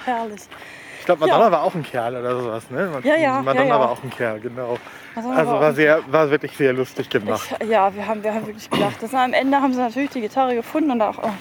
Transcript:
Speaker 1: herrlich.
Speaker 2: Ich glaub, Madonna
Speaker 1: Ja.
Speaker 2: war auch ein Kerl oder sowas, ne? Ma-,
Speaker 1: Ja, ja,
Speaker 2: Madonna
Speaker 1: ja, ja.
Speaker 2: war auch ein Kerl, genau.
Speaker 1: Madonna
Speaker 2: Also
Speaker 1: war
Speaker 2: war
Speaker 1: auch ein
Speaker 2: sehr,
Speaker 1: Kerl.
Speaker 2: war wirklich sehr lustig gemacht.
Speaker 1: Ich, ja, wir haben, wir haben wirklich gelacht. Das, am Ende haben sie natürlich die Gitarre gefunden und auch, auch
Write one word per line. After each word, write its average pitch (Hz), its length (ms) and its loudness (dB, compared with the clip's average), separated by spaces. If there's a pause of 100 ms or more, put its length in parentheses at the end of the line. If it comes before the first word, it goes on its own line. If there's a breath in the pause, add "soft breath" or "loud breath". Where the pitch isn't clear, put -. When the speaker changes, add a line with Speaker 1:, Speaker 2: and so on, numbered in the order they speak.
Speaker 1:
herrlich. 226 380 -4 (580 loud breath)
Speaker 2:
Ich - 60 -16
glaub, 170 140 2
Madonna 165 260 6
Speaker 1:
Ja. 190 60 6
Speaker 2:
war 156 100 2
auch 180 120 0
ein 160 100 -4
Kerl 123 320 -4
oder 123 240 -2
sowas, 113 300 -6
ne? 170 220 -2
Ma-, 135 160 -6
Speaker 1:
Ja, 302 80 4
ja, 269 260 2
Speaker 2:
Madonna 262 240 2
Speaker 1:
ja, 247 80 2
ja. 135 60 4
Speaker 2:
war 120 100 2
auch 123 120 -6
ein 127 80 -8
Kerl, 110 300 -4
genau. 120 380 -6 (360 loud breath)
Speaker 1:
Madonna 247 220 -4
Speaker 2:
Also 151 160 2
Speaker 1:
war 139 80 2
Speaker 2:
war 151 60 4
Speaker 1:
auch 156 40 4
ein 135 60 0
Speaker 2:
sehr, 151 240 6
Speaker 1:
Kerl. 131 120 -10
Speaker 2:
war 151 180 4
wirklich 147 260 -2
sehr 135 160 4
lustig - 380 -4
gemacht. 107 500 -2
Speaker 1:
Ich, 214 80 -4
ja, 196 260 4
wir 202 120 -8
haben, 214 180 -6
wir 214 100 0
haben 214 120 -4
wirklich 214 240 -14
gelacht. - 320 0
Das, 226 120 -8
am 254 180 2
Ende 269 280 4
haben 269 120 2
sie 247 80 0
natürlich 254 300 -2
die 254 100 -6
Gitarre 247 360 0
gefunden 302 340 0
und 233 120 2
auch, 202 160 0
auch 220 220 -4